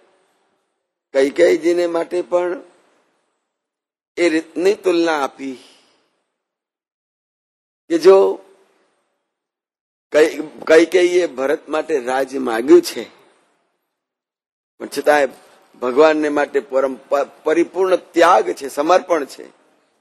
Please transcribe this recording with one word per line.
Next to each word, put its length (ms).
કૈકેયીજીને 760
માટે 340
પણ 400
એ 120
રીતની 460
તુલના 480
આપી 340
કે 80
જો 420
કૈ-, 300
કૈકેયીએ 600
ભરત 420
માટે 300
રાજ 380
માગ્યું 440
છે, 280
પણ 100
છતાંય 300
ભગવાનને 480
માટે 300
પરમ 360
પ-, 480
પરિપૂર્ણ 520
ત્યાગ 560
છે, 160
સમર્પણ 580
છે, 200